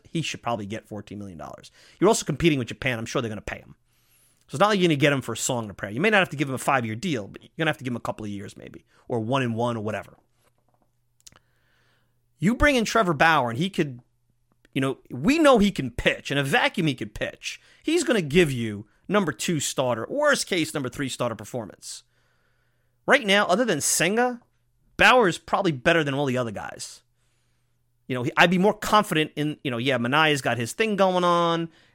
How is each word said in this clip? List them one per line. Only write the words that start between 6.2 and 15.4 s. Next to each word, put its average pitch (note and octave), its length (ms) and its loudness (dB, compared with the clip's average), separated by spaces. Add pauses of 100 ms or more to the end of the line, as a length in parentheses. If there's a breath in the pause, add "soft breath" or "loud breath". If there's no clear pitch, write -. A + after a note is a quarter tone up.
to - 60 -10
give C#3+ 120 -4
him C3 60 -6
a A#2+ 60 -6
five-year A#2+ 360 0
deal, B2 320 -6
but - 140 -20
you're - 160 -20
gonna D#3 120 0
have D3+ 100 -6
to - 40 -14
give B2 100 -4
him A#2 40 -6
a - 40 -10
couple A2 240 -8
of G#2 40 -8
years G2 260 -12
maybe, - 300 -20 (220 soft breath)
or A#2+ 120 -2
one B2 220 -2
and A#2+ 140 -2
one A#2 200 -2
or A2 60 -6
whatever. G#2 360 -8 (2250)
You F#3+ 160 0
bring C#4+ 220 4
in A3+ 100 2
Trevor F#3+ 280 2
Bauer, D3 360 4
and A#2 80 -6
he F#3+ 140 -2
could, C#3+ 300 -4 (720)
you C3 80 -2
know, C3+ 180 -4 (100)
we F#3+ 300 2
know C#4 180 8